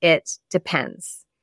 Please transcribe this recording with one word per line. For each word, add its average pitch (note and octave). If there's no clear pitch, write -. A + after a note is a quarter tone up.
it E3
depends. -